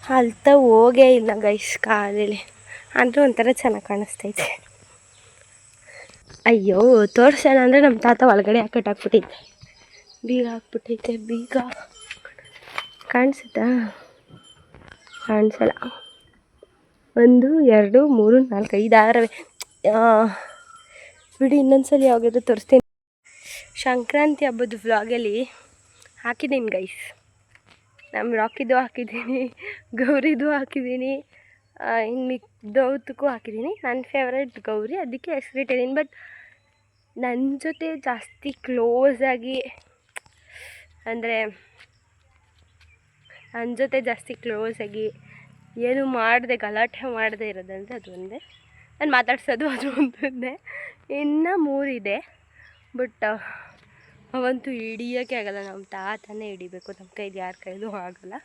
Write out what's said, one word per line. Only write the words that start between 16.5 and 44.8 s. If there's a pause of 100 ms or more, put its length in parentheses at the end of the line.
ಒಂದು,
ಎರಡು,
ಮೂರು,
ನಾಲ್ಕು,
ಐದು,
ಆರವೆ. (420)
ಆ, (1120)
ಬಿಡಿ,
ಇನ್ನೊಂದ್ಸಲಿ
ಯಾವಾಗಾದ್ರೂ
ತೋರಿಸ್ತೀನಿ. (1000)
ಸಂಕ್ರಾಂತಿ
ಹಬ್ಬದ (100)
ವ್ಲಾಗಲ್ಲಿ (800)
ಹಾಕಿದ್ದೀನಿ
ಗೈಸ್. (1000)
ನಮ್ಮ
ರಾಕಿದು
ಹಾಕಿದ್ದೀನಿ, (420)
ಗೌರಿದು
ಹಾಕಿದ್ದೀನಿ, (540)
ಆ,
ಇನ್ನು
ಮಿಕ್ದವ್ದಕ್ಕೂ
ಹಾಕಿದ್ದೀನಿ.
ನನ್ನ
ಫೇವ್ರೆಟ್
ಗೌರಿ,
ಅದಕ್ಕೆ
ಹೆಸ್ರಿಟ್ಟಿದ್ದೀನಿ.
But (1080)
ನನ್ನ
ಜೊತೆ
ಜಾಸ್ತಿ
ಕ್ಲೋಸ್
ಆಗಿ, (1500)
ಅಂದ್ರೆ (2000)
ನನ್ನ
ಜೊತೆ
ಜಾಸ್ತಿ
ಕ್ಲೋಸ್